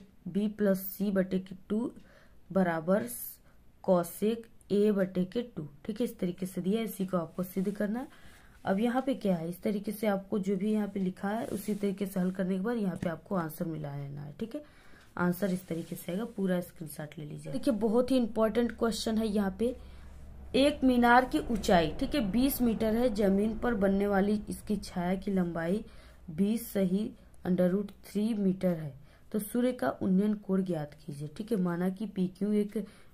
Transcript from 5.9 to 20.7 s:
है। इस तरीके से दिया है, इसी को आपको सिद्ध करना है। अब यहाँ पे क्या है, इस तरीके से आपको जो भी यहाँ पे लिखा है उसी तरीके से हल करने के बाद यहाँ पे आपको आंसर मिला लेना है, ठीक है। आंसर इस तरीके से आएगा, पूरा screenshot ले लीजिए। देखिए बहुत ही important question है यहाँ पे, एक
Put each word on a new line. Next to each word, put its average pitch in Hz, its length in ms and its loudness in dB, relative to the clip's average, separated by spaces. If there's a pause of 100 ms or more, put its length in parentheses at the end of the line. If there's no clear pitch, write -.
है। 240 40 2
इस - 140 -8
तरीके 180 260 -4
से 185 160 -6
दिया 190 180 0
है, 226 60 -4
इसी 196 200 -4
को 185 120 -2
आपको 165 280 -4
सिद्ध 190 260 -4
करना 208 280 -2
है। - 320 -12 (340)
अब 196 140 2
यहाँ 240 220 2
पे 269 140 0
क्या 190 200 0
है, 165 140 -4
इस 175 140 -10
तरीके 208 280 -2
से 214 160 -4
आपको 196 320 0
जो 190 180 0
भी 208 160 0
यहाँ 208 140 0
पे 196 120 -6
लिखा 190 300 -2
है 226 180 -4
उसी 208 280 -4
तरीके 202 300 -2
से 190 140 -4
हल 180 120 2
करने 185 240 -2
के 185 80 -2
बाद 233 140 0
यहाँ 185 200 -2
पे - 120 -4
आपको 160 280 -6
आंसर 165 280 -4
मिला 151 300 -6
लेना 143 260 -8
है, 147 180 -12
ठीक 226 160 -8
है। 294 80 -10 (540)
आंसर 180 340 0
इस 180 160 -4
तरीके 170 280 -6
से - 160 -8
आएगा, 208 160 -4
पूरा 190 340 0
screenshot 156 560 -12
ले 151 80 -10
लीजिए। 151 280 -12
देखिए 269 220 2
बहुत 233 360 2
ही 262 60 6
important 226 560 2
question 226 440 0
है 226 100 2
यहाँ 196 320 0
पे, 240 160 0 (800)
एक 285 280 4